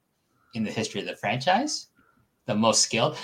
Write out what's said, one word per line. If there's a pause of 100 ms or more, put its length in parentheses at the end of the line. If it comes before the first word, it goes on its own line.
(540)
in
the
history
of
the
franchise, (580)
the
most
skilled.